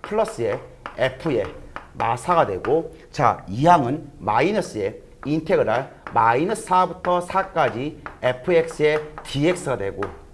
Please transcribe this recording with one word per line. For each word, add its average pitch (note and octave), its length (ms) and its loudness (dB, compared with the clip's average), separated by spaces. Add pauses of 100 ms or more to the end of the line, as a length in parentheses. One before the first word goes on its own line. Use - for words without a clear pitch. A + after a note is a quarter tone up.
플러스에 C3 580 -2 (380)
F에 B2+ 480 -2 (500)
마사가 B2+ 520 2
되고 A2 480 -2 (160)
자, A2+ 380 2
이 A#2+ 180 0
항은 D#3 420 4 (100)
마이너스에 A2 840 0 (240)
인테그랄 C#3+ 720 0 (180)
마이너스 B2+ 480 2
사부터 F3+ 580 2
사까지 D#3 800 -2 (220)
에프엑스의 D3+ 800 2 (240)
디엑스가 D3+ 520 0
되고 F#2+ 260 -6 (320)